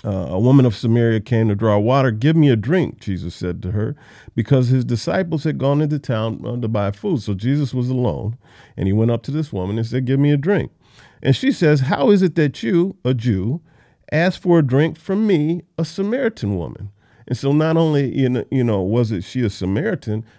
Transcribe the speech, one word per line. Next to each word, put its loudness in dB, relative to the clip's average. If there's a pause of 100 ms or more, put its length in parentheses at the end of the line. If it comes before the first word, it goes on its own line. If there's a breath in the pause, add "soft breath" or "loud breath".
"A -2
woman 6
of 2
Samaria 2
came 0
to 2
draw 2
water. 2
'Give 2
me 6
a 4
drink,' -2
Jesus -6
said -8
to -6
her, -4 (400 loud breath)
because 2
his 2
disciples -4
had -2
gone 0
into -2
town, -4
uh, -6
to -6
buy -2
food." -4
So -6
Jesus -2
was -2
alone, -2 (380 loud breath)
and -2
he 2
went 2
up -2
to -8
this -4
woman -4
and -2
said, -4
"Give 0
me 4
a 4
drink." 0 (500 loud breath)
And 2
she 0
says, 4
"How 2
is 6
it 0
that 0
you, 0
a 2
Jew, -2 (500 soft breath)
ask 0
for 4
a 4
drink 0
from -2
me, 2 (160)
a 0
Samaritan -4
woman?" -10 (380 soft breath)
And -4
so 0
not 2
only, 2
you 2
know, -2
you 0
know, 0
was 0
it -4
she -6
a 0
Samaritan, -4 (140 soft breath)